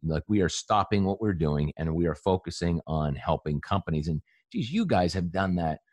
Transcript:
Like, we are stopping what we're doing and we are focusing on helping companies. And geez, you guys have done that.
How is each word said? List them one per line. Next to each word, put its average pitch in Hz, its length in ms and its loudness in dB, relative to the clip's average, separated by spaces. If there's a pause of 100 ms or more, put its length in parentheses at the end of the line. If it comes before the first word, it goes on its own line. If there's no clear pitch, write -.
Like, 80 240 -2
we 104 140 2
are 87 80 4
stopping 101 560 0
what 95 160 0
we're 107 140 0
doing 76 420 2
and 80 180 -2
we 85 120 2
are 80 80 0
focusing 87 720 0
on 76 280 0
helping 73 460 -2
companies. 80 480 -2
And 78 140 -2 (280)
geez, 131 220 -4
you 214 140 0
guys 90 280 2
have 87 160 -2
done 95 260 0
that. 80 240 0 (120)